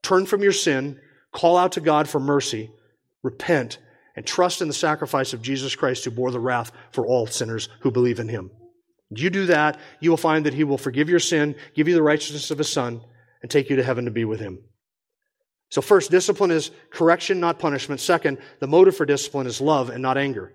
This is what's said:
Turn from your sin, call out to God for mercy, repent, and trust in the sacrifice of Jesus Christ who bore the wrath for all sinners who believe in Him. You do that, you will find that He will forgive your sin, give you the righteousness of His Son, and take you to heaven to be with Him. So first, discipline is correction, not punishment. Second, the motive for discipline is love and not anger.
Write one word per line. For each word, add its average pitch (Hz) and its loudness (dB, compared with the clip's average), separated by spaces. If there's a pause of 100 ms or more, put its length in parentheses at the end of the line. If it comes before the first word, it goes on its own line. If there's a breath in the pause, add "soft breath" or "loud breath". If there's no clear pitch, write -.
Turn 190 2
from 196 0
your 196 4
sin, 139 -2 (340 soft breath)
call 175 4
out 180 2
to 175 -6
God 151 2
for 151 -2
mercy, 135 -2 (540)
repent, 131 -2 (380 soft breath)
and - -14
trust 180 -2
in 170 -4
the 143 -6
sacrifice 147 -2
of 117 -12
Jesus 131 -6
Christ 127 -2
who 127 -6
bore 127 -4
the 123 -6
wrath 120 -4 (200 loud breath)
for 117 -4
all 117 0
sinners 113 -6 (140)
who 131 0
believe 120 0
in 110 -8
Him. 104 -10 (580)
You 127 -4
do 190 -2
that, 151 2 (200 loud breath)
you 156 2
will 165 4
find 156 2
that 151 0
He 151 0
will 139 0
forgive 139 -2
your 175 4
sin, 147 0 (200 loud breath)
give 151 2
you 175 4
the 165 6
righteousness 151 0
of 147 -4
His 147 -2
Son, 120 -4 (400 soft breath)
and 123 -14
take 139 2
you 143 2
to 131 2
heaven 123 -2
to 117 -4
be 113 -2
with 107 -6
Him. 95 -10 (1120)
So 135 0
first, - 4
discipline 180 2
is 160 -2 (180 loud breath)
correction, 175 2
not 170 -2
punishment. 143 -4
Second, 160 0 (220 loud breath)
the 135 -6
motive 185 6
for 156 0
discipline 139 -2
is 117 -8
love 135 2
and 123 -8
not 131 0
anger. 127 -6